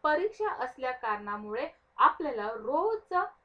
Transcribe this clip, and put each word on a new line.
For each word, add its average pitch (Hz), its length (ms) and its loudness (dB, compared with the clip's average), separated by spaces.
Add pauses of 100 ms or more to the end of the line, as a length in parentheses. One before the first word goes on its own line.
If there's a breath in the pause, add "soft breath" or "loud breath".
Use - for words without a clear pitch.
परीक्षा 403 480 0
असल्या 254 400 -4
कारणामुळे 214 760 -4 (280)
आपल्याला 240 540 4
रोज 320 640 0 (320)